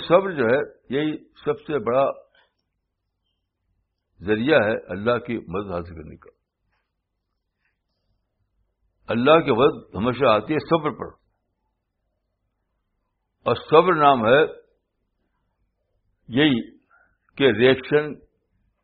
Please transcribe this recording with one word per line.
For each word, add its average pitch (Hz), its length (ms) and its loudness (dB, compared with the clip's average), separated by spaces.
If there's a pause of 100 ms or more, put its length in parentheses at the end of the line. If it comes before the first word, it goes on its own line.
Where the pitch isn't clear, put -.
صبر 190 240 2
جو 139 140 -2
ہے، 123 140 2 (300)
یہی 151 280 -4 (280)
سب 147 160 -6
سے 147 180 -6
بڑا 123 260 0 (2250)
ذریعہ 117 380 2
ہے 110 280 -4
اللہ 107 260 -2
کی 113 200 -8
مدد 95 340 -8
حاصل 87 240 -10
کرنے 78 200 -18
کا۔ - 140 -20 (2750)
اللہ 127 320 2
کی 139 120 -2
مدد 120 440 0
ہمیشہ 123 300 -2
آتی 110 280 0
ہے 151 60 -2
صبر 151 320 -2
پر، - 320 -16 (2250)
اور 120 100 0
صبر 170 400 4
نام 139 300 4
ہے 139 380 2 (1600)
یہی 127 500 0 (600)
کہ 139 60 0
reaction 135 720 2 (680)